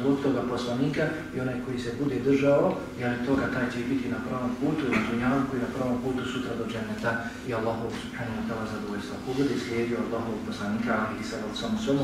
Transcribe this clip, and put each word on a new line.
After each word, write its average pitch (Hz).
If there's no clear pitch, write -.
zbog 139
toga 135
poslanika 123
i 131
onaj 123
koji 123
se 117
bude 139
držao, 143
je 120
li, 123
toga, 139
taj 123
će 123
biti 123
na 107
pravom 123
putu, 151
na 110
dunjalku 127
i 120
na -
pravom 127
putu 123
sutra 123
do 113
dženeta 110
i -
Allahu, 113
subhanahu 113
wa 113
ta'ala, 110
zadovoljstva. 104
Ko 131
bude 139
slijedio 117
Allahovog 110
poslanika, 104
alejhi -
salatu -
vesselam, 113
u 107
svemu 139